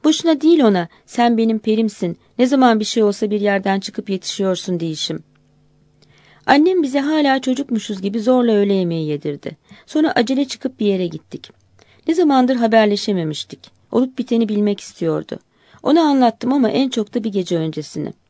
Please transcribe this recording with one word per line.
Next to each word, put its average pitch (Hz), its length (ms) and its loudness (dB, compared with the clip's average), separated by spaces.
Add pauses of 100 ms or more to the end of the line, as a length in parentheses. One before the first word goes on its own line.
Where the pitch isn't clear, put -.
Boşuna 311 360 0
değil 320 200 4
ona, 190 280 2 (180)
"Sen 240 320 0
benim 226 200 0
perimsin, 214 580 -2 (220)
ne 254 80 4
zaman 247 340 4
bir 214 40 -4
şey 220 180 0
olsa 208 280 0
bir 208 100 -2
yerden 196 400 0
çıkıp - 300 -12
yetişiyorsun." 185 720 -4
deyişim. 160 440 -8 (1200)
Annem 330 360 4
bize 277 180 0
hala 285 400 2
çocukmuşuz 233 640 -4
gibi 202 180 -4
zorla 240 320 2
öğle 202 220 2
yemeği 170 340 -2
yedirdi. 147 480 -6 (300)
Sonra 311 260 0
acele 254 320 0
çıkıp - 360 -8
bir 208 60 0
yere 185 200 0
gittik. - 440 -12 (580)
Ne 320 60 0
zamandır 269 420 4
haberleşememiştik. 208 1120 0 (220)
Olup 254 260 -2
biteni 233 300 -2
bilmek 208 320 -2
istiyordu. - 580 -8 (440)
Ona 320 200 2
anlattım 254 500 2
ama 254 180 2
en 262 180 0
çok 220 260 -6
da 220 100 -4
bir 214 80 -4
gece 180 260 -2
öncesini. 156 540 -6 (180)